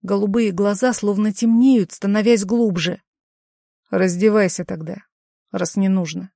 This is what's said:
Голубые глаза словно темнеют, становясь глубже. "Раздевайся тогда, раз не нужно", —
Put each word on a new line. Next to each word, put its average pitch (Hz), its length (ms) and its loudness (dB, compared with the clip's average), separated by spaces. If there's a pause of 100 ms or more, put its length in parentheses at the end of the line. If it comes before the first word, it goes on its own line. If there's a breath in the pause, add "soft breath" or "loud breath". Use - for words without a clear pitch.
Голубые 202 500 0
глаза 202 400 0
словно 208 400 -2
темнеют, 233 600 2
становясь 208 540 0
глубже. 185 560 -2 (880)
"Раздевайся 185 760 2
тогда, 180 380 -10 (480)
раз 185 260 -4
не 196 100 2
нужно", — 180 480 -2